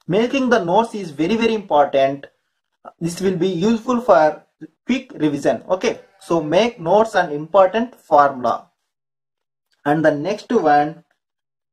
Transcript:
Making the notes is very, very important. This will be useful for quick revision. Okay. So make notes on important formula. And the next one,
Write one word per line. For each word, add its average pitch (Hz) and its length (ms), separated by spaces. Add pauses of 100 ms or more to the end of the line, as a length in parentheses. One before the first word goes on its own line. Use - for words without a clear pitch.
Making 240 420
the 220 140
notes 202 300
is 190 180
very, 160 240
very 226 200
important. 143 720 (760)
This 170 180
will 185 160
be 175 140
useful 226 500
for 170 440 (420)
quick - 300
revision. 143 520
Okay. - 320 (220)
So 165 200
make 180 380
notes 202 360
on 175 160
important 190 640
formula. 139 760 (1160)
And 151 180
the 151 80
next 170 400
one, 156 520 (680)